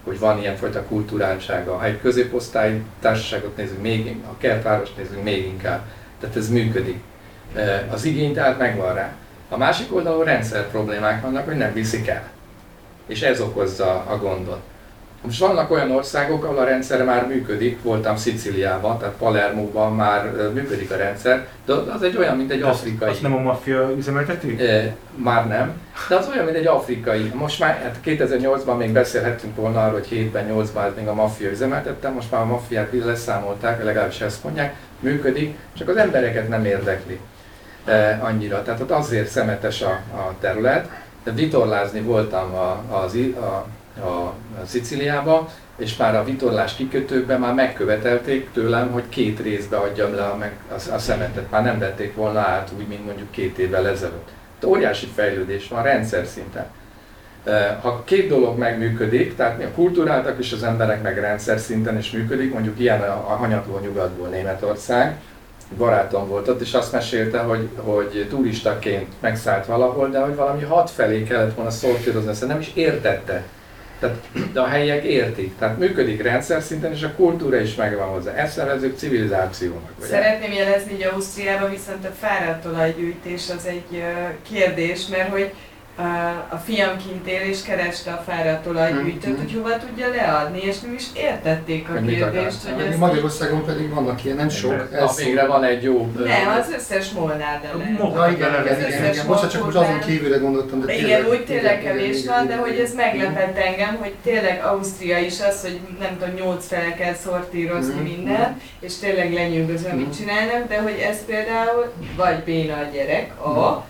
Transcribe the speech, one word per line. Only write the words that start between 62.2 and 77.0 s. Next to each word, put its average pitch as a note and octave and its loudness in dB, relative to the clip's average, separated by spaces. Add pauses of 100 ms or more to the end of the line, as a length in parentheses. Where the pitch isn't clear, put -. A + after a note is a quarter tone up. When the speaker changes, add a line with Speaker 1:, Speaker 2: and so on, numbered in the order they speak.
Speaker 1:
mondjuk A2 -2
ilyen A2+ 4
a, G2+ 0
a G2 -2
hanyatló G#2 0
nyugatból F#2 -4
Németország, F#2+ 0 (640)
barátom G2+ 2
volt G2+ -2
ott, A#2+ 2
és A#2+ -6
azt A#2+ 2
mesélte, A#2 0
hogy, A2+ 0
hogy G#2 0
turistaként G#2+ 0 (120)
megszállt A2 0
valahol, B2+ 2
de C3+ 2
hogy C#3+ 0
valami C#3+ 0
hat E3 4
felé A2 0
kellett A2+ 2
volna A2+ -4
szortírozni, A2+ 2
azt G#2+ -2
nem D3+ 0
is D#3 -8
értette. G2 0 (560)
Tehát, A#2 -2 (360)
de C3 0
a B2+ 4
helyiek D3 2
értik, A2 0
tehát A2 0
működik C3+ 2
rendszer D#3 2
szinten, D#3 -4
és D3+ -6